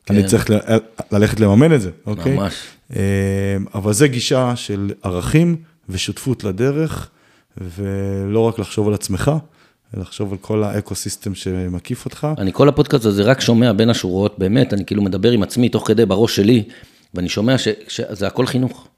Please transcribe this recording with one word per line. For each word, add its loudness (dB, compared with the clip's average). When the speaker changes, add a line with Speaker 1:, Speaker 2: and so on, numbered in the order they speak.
Speaker 1:
כן. 2
Speaker 2:
אני 4
צריך 0
ל-, 2
ללכת 2
לממן 6
את 2
זה, -6
אוקיי? -2
Speaker 1:
ממש. -4
Speaker 2:
אה, -2
אבל 0
זה 4
גישה 0
של -4
ערכים 0
ושותפות -6
לדרך, -2
ולא -4
רק 0
לחשוב -2
על 2
עצמך, -2
אלא -8
לחשוב -8
על -8
כל -2
האקוסיסטם -6
שמקיף -6
אותך. -8
Speaker 1:
אני -2
כל 4
הפודקאסט 2
הזה 2
רק 2
שומע 4
בין 2
השורות, -2
באמת, 2
אני -2
כאילו -2
מדבר 2
עם 4
עצמי 0
תוך 0
כדי 4
בראש 2
שלי, 4
ואני -4
שומע 0
ש-, -2
שזה -6
הכל -2
חינוך. -4